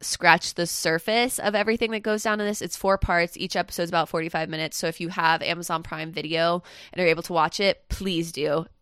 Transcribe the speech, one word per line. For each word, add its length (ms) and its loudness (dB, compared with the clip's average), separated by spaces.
scratched 540 4
the 100 0
surface 720 0
of 160 0
everything 380 0
that 100 -4
goes 220 -2
down 180 0
in 60 -2
this. 140 -4
It's 140 -8
four 220 2
parts. 400 0
Each 180 -4
episode's 360 -2
about 180 2
forty-five 400 -2
minutes. 280 -4
So 100 -2
if 120 -4
you 100 -4
have 340 2
Amazon 400 -2
Prime 280 -8
Video 520 0
and 100 -2
are 60 6
able 160 4
to 100 -6
watch 260 2
it, 280 0
please 440 -2
do. 340 0